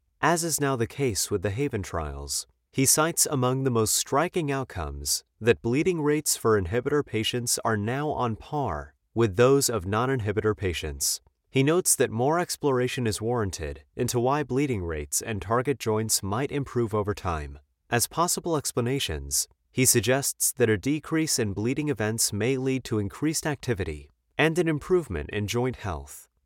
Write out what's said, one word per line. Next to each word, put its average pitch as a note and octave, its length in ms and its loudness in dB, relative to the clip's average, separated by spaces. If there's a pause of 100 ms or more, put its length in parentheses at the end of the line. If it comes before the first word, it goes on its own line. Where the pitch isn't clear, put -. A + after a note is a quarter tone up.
(200)
as E3 220 4
is D#3 180 -2
now C#3 140 2
the A#2 140 0
case B2+ 420 -2
with G2+ 120 -2
the G#2+ 80 0
haven A#2+ 320 -2
trials. C#2+ 680 -6 (240)
He C3+ 120 2
cites D#3+ 460 4
among C3 320 2
the C3 80 2
most A2 240 2
striking D#3 560 0
outcomes D2+ 720 -4 (180)
that A2+ 220 4
bleeding D#3 400 0
rates D3+ 340 0
for A2 240 4
inhibitor C3+ 460 0
patients A#2 580 -2
are A2 120 0
now C3 340 -2
on A#2 240 -2
par F#2 600 -6 (200)
with A2 220 4
those C3+ 340 6
of G2 160 -2
non-inhibitor G#2+ 680 0
patients. D#2 640 -4 (280)
He C3+ 140 2
notes E3 340 4
that A2 140 2
more C3+ 280 2
exploration B2+ 680 0
is G#2+ 160 -2
warranted G2+ 600 -4 (140)
into A#2+ 240 0
why C#3 220 2
bleeding B2+ 400 0
rates D2+ 400 -4
and G#2+ 180 -6
target B2 380 0
joints A2 440 0
might G#2+ 300 -4
improve A#2+ 400 -2
over G#2 220 0
time. D2 440 -6 (300)
As A#2+ 180 0
possible E3 520 0
explanations, A#2 880 -2 (240)
he B2+ 140 4
suggests B2 680 2
that A#2+ 160 4
a A2 80 4
decrease D3+ 600 0
in G#2 160 0
bleeding C3 340 -2
events A2+ 420 0
may A#2 280 0
lead C3 260 0
to G#2+ 140 0
increased D3 480 -2
activity F#2 640 -4 (260)
and D#3 220 4
an E3 100 2
improvement D3 600 -2
in G#2 160 -2
joint A#2+ 300 -2
health, - 520 -10 (180)